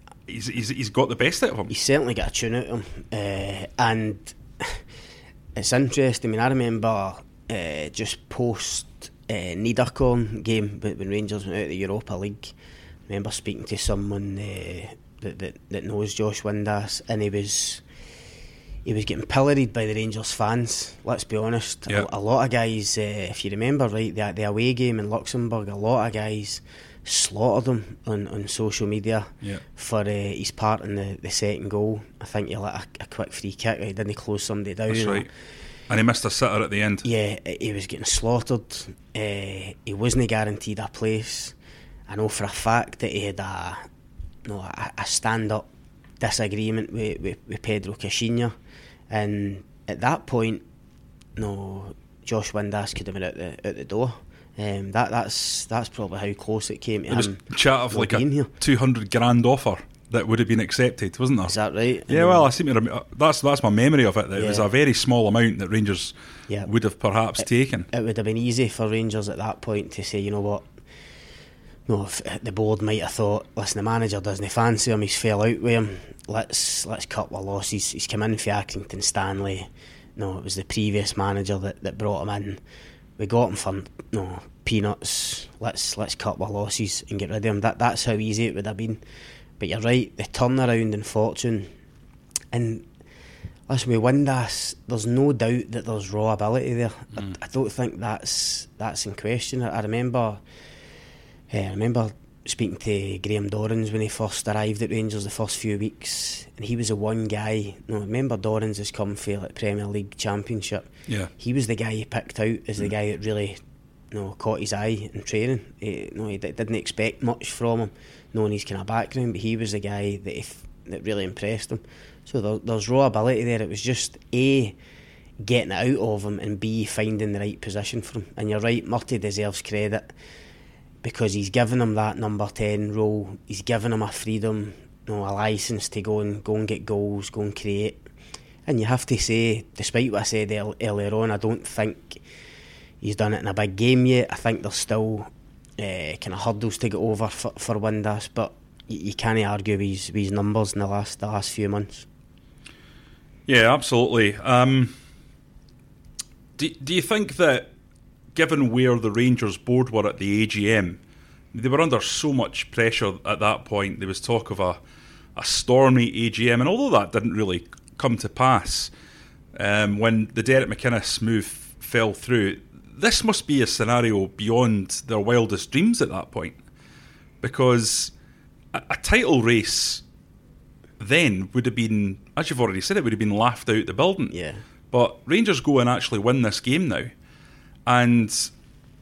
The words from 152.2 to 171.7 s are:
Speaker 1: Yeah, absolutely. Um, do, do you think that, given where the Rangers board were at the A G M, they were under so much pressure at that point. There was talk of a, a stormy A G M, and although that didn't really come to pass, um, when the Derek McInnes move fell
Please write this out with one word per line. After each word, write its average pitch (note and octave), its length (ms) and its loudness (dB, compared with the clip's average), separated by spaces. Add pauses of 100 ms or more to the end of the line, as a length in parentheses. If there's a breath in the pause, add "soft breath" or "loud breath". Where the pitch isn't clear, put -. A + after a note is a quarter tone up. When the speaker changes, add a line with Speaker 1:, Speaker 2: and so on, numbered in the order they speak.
Speaker 1:
Yeah, A#2+ 260 8
absolutely. A#2 640 4
Um, B2+ 540 6 (1600 loud breath)
do, D#3 120 -2
do C#3+ 260 -6
you F3+ 80 6
think G#3 340 0
that, D3+ 320 6 (640)
given D#3 360 4
where B2 280 6
the A2+ 120 2
Rangers A#2+ 460 4
board B2 320 4
were G#2+ 180 2
at - 120 -2
the G2+ 240 2
A A2 40 4
G G#2 240 2
M, F#2+ 300 2 (540 soft breath)
they A#2 160 -2
were C#3+ 100 4
under C#3+ 220 4
so - 320 0
much - 360 0
pressure A2+ 440 2 (100)
at G#2 160 -2
that G#2 240 2
point. G2+ 340 -2
There F#2+ 100 -4
was F#2+ 120 -6
talk A#2 300 -2
of G2 100 -4
a, F2+ 180 2 (600 loud breath)
a - 60 -8
stormy B2+ 600 6 (220)
A - 40 0
G A#2 200 2
M, A#2+ 100 4
and C#3 80 4
although B3 300 2
that G2 140 2
didn't A2 200 2
really F#2+ 340 0 (300)
come A#2+ 220 0
to G#2 100 -6
pass, - 640 2 (680 loud breath)
um, G#2 400 2
when A2 360 4
the A2+ 80 0
Derek C3 260 4
McInnes A2+ 540 -2
move A2 240 2
fell - 640 -2